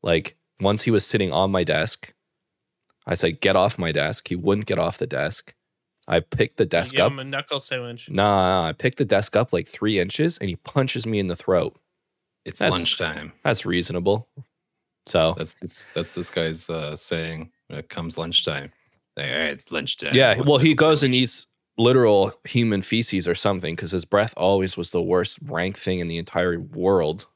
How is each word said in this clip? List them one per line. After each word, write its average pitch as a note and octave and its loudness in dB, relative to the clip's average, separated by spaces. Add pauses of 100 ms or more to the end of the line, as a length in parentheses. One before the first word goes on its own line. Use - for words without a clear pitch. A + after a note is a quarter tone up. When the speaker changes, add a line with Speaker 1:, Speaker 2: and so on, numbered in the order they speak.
Speaker 1:
Like, - 0 (260)
once G2+ 2
he A#2 2
was G#2+ 4
sitting F#2+ 0
on F#2+ 2
my F#2 2
desk, D#2+ -2 (960)
I F#2 -2
said, E2+ 0
"Get F#2+ 2
off F#2 2
my E2 -2
desk." D2 -2
He F2 -4
wouldn't G2 0
get F#2+ 0
off E2+ -2
the - -4
desk. - -6 (520)
I E2+ 0
picked - -2
the G#2+ 4
Speaker 2:
You - -12
Speaker 1:
desk E2+ 0
Speaker 2:
give F#2 6
Speaker 1:
up. C3 2
Speaker 2:
him C3+ -10
a C3 -10
knuckle C#3 -8
sandwich. A#2+ -10
Speaker 1:
Nah, G2 2 (400)
nah, E2 -2
I D#2 -4
picked - -2
the C3+ 0
desk G2+ 2
up, A#2+ 0
like, F2 -2
three G#2 0
inches, D3 -2
and G2 -4
he E2+ -6
punches C3 -4
me A2 0
in G2 0
the E2+ -4
throat. F2+ 0 (640)
Speaker 3:
It's - -6
Speaker 1:
That's F3+ 2
Speaker 3:
lunchtime. D#2 -4 (100)
Speaker 1:
that's B2 -2
reasonable. F2+ 0 (800)
So E2 4
Speaker 3:
That's D#2 -6
this, - -10
that's E2+ -4
this F2 -6
guy's, D#2+ -4
uh, D2+ -6
saying E2 -6 (160)
when D2 -12
it C#2+ -16
comes E2 -8
lunchtime. D#2+ -4 (420)
Like, C#3+ -6
"All C3 -2
right, D#3 -2
it's - -8
lunchtime. D3 -4
Speaker 1:
Yeah, B2 6
Speaker 3:
What's C#3 2
Speaker 1:
well, C#3+ 6
he D#3+ 6
Speaker 3:
the D3 4
Speaker 1:
goes D#3 4
and B2+ 2
Speaker 3:
sandwich?" B2+ 4
Speaker 1:
eats - -4 (300)
literal A2 6 (100)
human A2 0
feces F#2+ 0
or F2 2
something F2+ 0
'cause E2+ -6
his F2+ -2
breath G#2 2
always F#2+ 2
was F2 -6
the F2 0
worst F2+ 0
rank F2+ -4
thing F#2 -2
in E2+ -4
the E2 -4
entire E2+ -2
world. F2 0